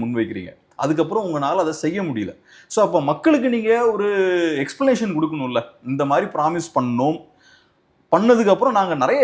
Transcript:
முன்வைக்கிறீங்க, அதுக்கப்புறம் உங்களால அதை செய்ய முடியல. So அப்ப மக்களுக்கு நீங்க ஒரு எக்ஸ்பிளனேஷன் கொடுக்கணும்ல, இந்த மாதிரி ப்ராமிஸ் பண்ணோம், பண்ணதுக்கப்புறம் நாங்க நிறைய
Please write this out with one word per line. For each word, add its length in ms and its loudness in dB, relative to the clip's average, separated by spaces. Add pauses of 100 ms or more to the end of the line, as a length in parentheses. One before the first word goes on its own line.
முன்வைக்கிறீங்க, 480 -4 (220)
அதுக்கப்புறம் 500 -2
உங்களால 400 -2
அதை 80 -4
செய்ய 300 -4
முடியல. 300 -4 (340)
So 180 2
அப்ப 160 0
மக்களுக்கு 480 2
நீங்க 220 0 (200)
ஒரு 180 -2 (480)
எக்ஸ்பிளனேஷன் 600 -2
கொடுக்கணும்ல, 440 -2 (240)
இந்த 200 -2
மாதிரி 260 0
ப்ராமிஸ் 440 -2
பண்ணோம், 420 0 (920)
பண்ணதுக்கப்புறம் 640 4
நாங்க 180 0
நிறைய 280 0